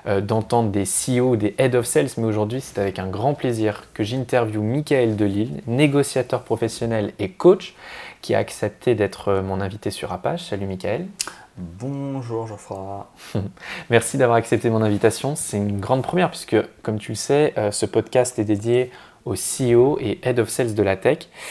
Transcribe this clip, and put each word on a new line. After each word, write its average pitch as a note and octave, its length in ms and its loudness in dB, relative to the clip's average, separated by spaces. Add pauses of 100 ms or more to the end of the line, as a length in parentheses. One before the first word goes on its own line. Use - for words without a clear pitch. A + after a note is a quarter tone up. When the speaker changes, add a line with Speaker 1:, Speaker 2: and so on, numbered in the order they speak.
Speaker 1:
euh, G2+ 140 0
d'entendre A2 500 2
des G2 140 0
C B2 340 -2
E - 20 4
O, B2+ 140 4
des G#2 240 0
head C3 160 4
of A#2+ 100 2
sales, D3 220 2 (100)
mais A#2 60 0
aujourd'hui, G#2+ 380 0
c'est - 200 -8
avec G2 200 -2
un F#2+ 80 -4
grand G#2 260 0
plaisir A2 600 -2
que A2 100 -2
j'interviewe A#2 580 0
Michael B2 540 2
Delille, G#2 500 -2
négociateur C3 760 2
professionnel A2+ 760 -2
et G2 140 -4
coach, - 420 4 (480)
qui A2 140 0
a - 20 4
accepté A2+ 560 -2
d'être, G2+ 380 0
euh, G2 100 2
mon F#2+ 180 -4
invité G2 300 -6
sur - 220 -8
Apache. C#3+ 320 -4
Salut G2+ 220 -6
Michael. G2+ 420 -4 (480)
Speaker 2:
Bonjour A#2 920 -6
Geoffroy. G2+ 640 -12 (240)
Speaker 1:
<laughs> - 560 -8
Merci A#2 260 4
d'avoir A#2+ 200 4
accepté A#2 340 2
mon A2 120 4
invitation. A2 520 2
C'est - 220 -6
une G2+ 240 -2
grande C3 240 0
première F3 260 0
puisque, - 260 -2 (260)
comme G#2+ 180 -4
tu - 100 -10
le A2 60 -6
sais, C#3+ 420 2
euh, G#2 140 0
ce - 120 -2
podcast A#2 540 2
est A2 60 0
dédié A#2 480 2 (320)
aux A2+ 100 -2
C - 380 0
E A#2+ 40 8
O C3+ 240 6
et G2 220 -4
head B2 160 0
of G#2+ 120 2
sales A#2 240 -2
de G#2+ 100 4
la F#2+ 100 4
tech. B2+ 240 2 (320)